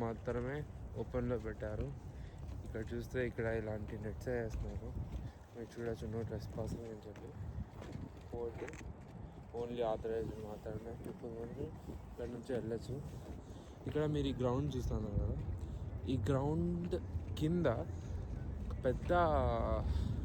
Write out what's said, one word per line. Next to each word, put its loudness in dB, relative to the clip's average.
మాత్రమే 0
ఓపెన్లో 2
పెట్టారు. -2
ఇక్కడ -2
చూస్తే -2
ఇక్కడ 0
ఇలాంటి -2
నెట్స్ -2
వేస్తున్నారు, -2
మీరు -6
చూడొచ్చు, -2
no 0
trespassing -2
అని -10
చెప్పి. -10
Only 0
authorized 0
మాత్రమే -6
people -6
only -4
ఇక్కడ -4
నుంచి -6
వెళ్ళచ్చు. -2
ఇక్కడ 4
మీరు 4
ఈ -4
గ్రౌండ్ 6
చూస్తున్నారు 2
కదా, 2
ఈ 6
గ్రౌండ్ 4
కింద 6
పెద్ద 4